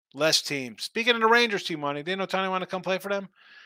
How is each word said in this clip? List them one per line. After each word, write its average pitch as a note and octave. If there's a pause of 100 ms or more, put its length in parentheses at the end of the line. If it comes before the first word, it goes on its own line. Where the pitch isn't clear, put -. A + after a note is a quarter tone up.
(140)
Less D#3
teams. C3
Speaking A#3
of A3+
the A3+
Rangers, A3+
team D#3
money, C#3+
didn't F#3
Ohtani F#3+
wanna F#3
come F#3
play F#3
for G3+
them? G3+ (380)